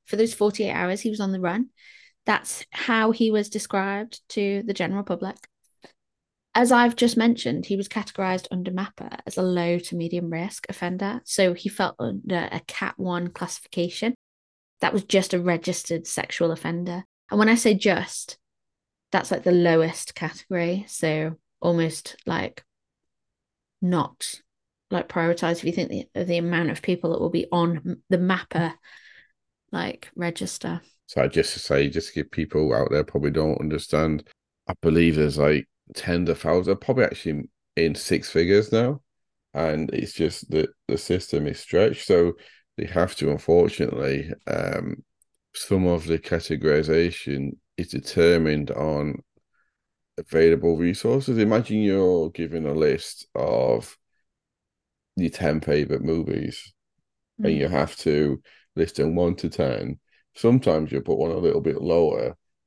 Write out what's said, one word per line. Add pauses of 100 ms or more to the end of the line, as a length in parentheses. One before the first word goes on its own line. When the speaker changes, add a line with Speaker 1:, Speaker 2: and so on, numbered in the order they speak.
Speaker 1:
for
those
forty-eight
hours
he
was
on
the
run, (560)
that's
how
he
was
described
to
the
general
public. (1160)
As
I've
just
mentioned,
he
was
categorised
under
mappa
as
a
low
to
medium
risk
offender,
so
he
fell
under
a
Cat
one
classification. (680)
That
was
just
a
registered
sexual
offender. (260)
And
when
I
say
just, (760)
that's,
like,
the
lowest
category,
so (240)
almost,
like, (1160)
not, (500)
like,
prioritised
if
you
think
the, (100)
of
the
amount
of
people
that
will
be
on
m-,
the
mappa, (1000)
like,
register. (260)
Speaker 2:
So
I
just
to
say,
just
to
give
people
out
there
probably
don't
understand, (400)
I
believe
there's,
like, (300)
tens
of
thousands,
probably
actually (280)
in
six
figures
now. (520)
And
it's
just
that (160)
the
system
is
stretched.
So (440)
they
have
to,
unfortunately, (160)
um, (500)
some
of
the
categorization (200)
is
determined
on (960)
available
resources.
Imagine
you're
given
a
list
of (1200)
your
ten
favorite
movies, (640)
and
Speaker 1:
Mm.
Speaker 2:
you
have
to (340)
list
them
one
to
ten. (360)
Sometimes
you
put
one
a
little
bit
lower (320)